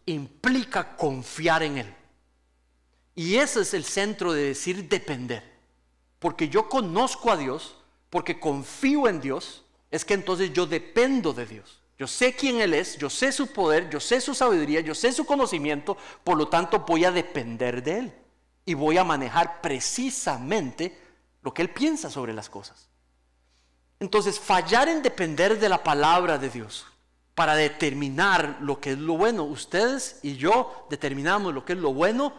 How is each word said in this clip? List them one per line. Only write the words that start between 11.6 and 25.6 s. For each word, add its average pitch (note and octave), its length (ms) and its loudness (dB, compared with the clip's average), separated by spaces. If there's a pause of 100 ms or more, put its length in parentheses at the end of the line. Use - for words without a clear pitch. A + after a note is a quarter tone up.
Yo C3+ 120 -8
sé B3 280 2
quién B3+ 240 0
Él F#3+ 140 2
es, F3 240 0
yo D3 120 -4
sé C4 220 0
su - 220 -4
poder, E3+ 360 2
yo C#3+ 100 -4
sé A#3+ 200 2
su C4+ 140 -4
sabiduría, E3 480 2
yo D#3 140 -6
sé B3+ 180 0
su C#4+ 120 -2
conocimiento, E3+ 680 0 (280)
por F3 140 4
lo D3+ 100 2
tanto F3 320 2
voy E3 260 2
a F#3 60 4
depender B2 720 -4
de E3+ 160 -2
Él. B3 140 -8 (520)
Y F3+ 80 -2
voy D3+ 240 2
a F#3 60 6
manejar D#3+ 580 0
precisamente D#3+ 1400 -4 (440)
lo B2+ 100 -6
que - 80 -2
Él E3+ 80 0
piensa D4 400 -2
sobre B2 240 -6
las G#2+ 160 -10
cosas. - 380 -18 (1120)
Entonces, G3 400 0
fallar G3 480 4
en D#4+ 160 0
depender F#3+ 560 2
de G#3 100 4